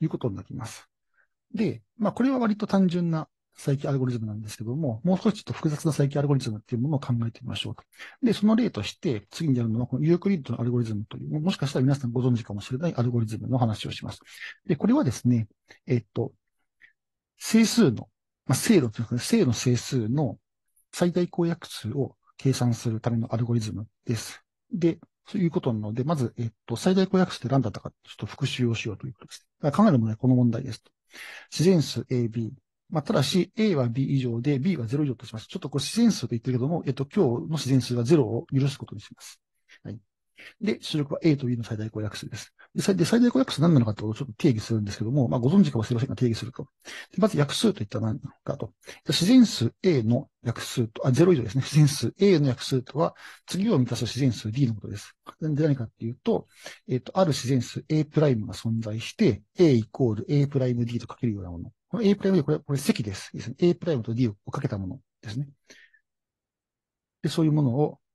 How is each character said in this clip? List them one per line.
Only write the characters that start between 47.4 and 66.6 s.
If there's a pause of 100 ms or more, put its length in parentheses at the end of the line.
数
と
い
っ
た
ら
何
な
の
か
と。 (300)
で、
自
然
数 (100)
A
の (140)
約
数
と、
あ、
ゼ
ロ
以
上
で
す
ね。
自
然
数
A
の
約
数
と
は、 (320)
次
を
満
た
す
自
然
数
D
の
こ
と
で
す。 (240)
で、
何
か
っ
て
い
う
と、 (400)
え
っ
と、
あ
る
自
然
数
A
プ
ラ
イ
ム
が
存
在
し
て、 (160)
A
イ
コ
ー
ル
A
プ
ラ
イ
ム
D
と
か
け
る
よ
う
な
も
の。 (160)
こ
の
A
プ
ラ
イ
ム
D、
こ
れ、
こ
れ
積
で
す。
い
い
で
す
ね。
A
プ
ラ
イ
ム
と
D
を
か
け
た
も
の (240)
で
す
ね。 (1700)